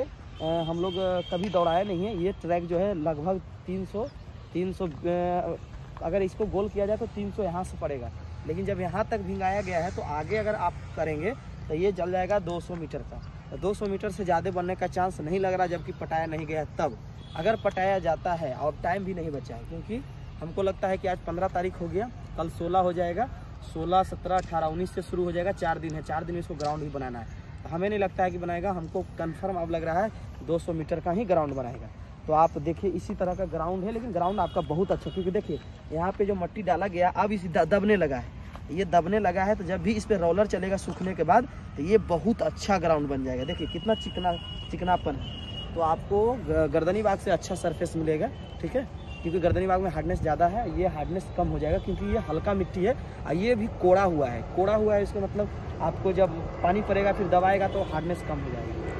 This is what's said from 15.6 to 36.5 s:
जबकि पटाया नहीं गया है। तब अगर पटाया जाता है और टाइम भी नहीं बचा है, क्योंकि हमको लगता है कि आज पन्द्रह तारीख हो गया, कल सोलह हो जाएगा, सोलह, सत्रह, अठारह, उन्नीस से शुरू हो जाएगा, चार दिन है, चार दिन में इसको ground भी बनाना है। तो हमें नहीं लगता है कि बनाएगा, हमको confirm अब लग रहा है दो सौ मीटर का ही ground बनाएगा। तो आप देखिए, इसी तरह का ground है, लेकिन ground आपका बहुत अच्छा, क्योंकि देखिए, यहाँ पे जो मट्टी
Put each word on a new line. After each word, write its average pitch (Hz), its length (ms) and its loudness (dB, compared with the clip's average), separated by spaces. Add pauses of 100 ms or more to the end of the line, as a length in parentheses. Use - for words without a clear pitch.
जबकि 175 260 -4
पटाया 160 340 -2
नहीं 156 200 -4
गया 156 140 -2
है। 143 80 -4 (100)
तब 143 200 0 (380)
अगर 208 200 2
पटाया 196 420 2
जाता 170 340 0
है 165 220 -2
और 151 280 -2
टाइम 185 220 0
भी 185 100 -4
नहीं 160 160 -4
बचा 131 240 -8
है, 117 100 -10
क्योंकि 165 320 -8 (440)
हमको 165 220 -4
लगता 190 260 0
है 190 100 0
कि 190 100 -2
आज 180 100 0
पन्द्रह 175 300 -2
तारीख 180 320 -2
हो 170 80 -2
गया, 196 220 -2 (260)
कल 165 120 -2
सोलह 170 300 0
हो 180 140 4
जाएगा, 175 360 0 (460)
सोलह, 170 280 4
सत्रह, 180 340 -2
अठारह, 165 300 0
उन्नीस 175 240 -2
से 190 120 -4
शुरू 175 220 -2
हो 175 80 0
जाएगा, 175 200 0
चार 165 260 0
दिन 156 160 -6
है, 156 80 -6
चार 160 220 -4
दिन 170 100 -6
में 170 60 -4
इसको - 140 -8
ground 147 280 -2
भी 147 60 -6
बनाना 131 300 -6
है। 117 80 -10 (360)
तो - 60 -12
हमें 180 200 0
नहीं 208 100 0
लगता 196 260 2
है 185 60 2
कि 175 80 -6
बनाएगा, 175 320 -2
हमको 180 320 -4 (160)
confirm 165 380 -4
अब 165 140 -2
लग 165 140 0
रहा 165 180 2
है 220 100 0 (340)
दो 165 120 2
सौ 170 140 -4
मीटर 160 280 -2
का 175 100 0
ही 196 140 2
ground 160 300 2
बनाएगा। 117 320 -6 (400)
तो 156 60 2
आप 160 260 6
देखिए, 160 320 -2
इसी 175 240 -4
तरह 180 200 0
का 190 100 -2
ground 170 400 -2
है, 214 80 -2
लेकिन 233 200 -4
ground 175 280 2
आपका 175 200 2
बहुत 160 320 0
अच्छा, 160 180 0
क्योंकि 180 200 -2
देखिए, 180 280 0 (340)
यहाँ 170 200 0
पे 202 140 2
जो 202 80 0
मट्टी 180 280 -4